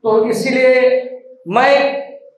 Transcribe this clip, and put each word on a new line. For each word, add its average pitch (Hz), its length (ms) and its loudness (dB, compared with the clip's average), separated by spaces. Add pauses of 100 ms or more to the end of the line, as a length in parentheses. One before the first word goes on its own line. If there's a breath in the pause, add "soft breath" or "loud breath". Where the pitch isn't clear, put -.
तो 220 220 2
इसीलिए 254 460 0 (760)
मैं 277 540 0 (360)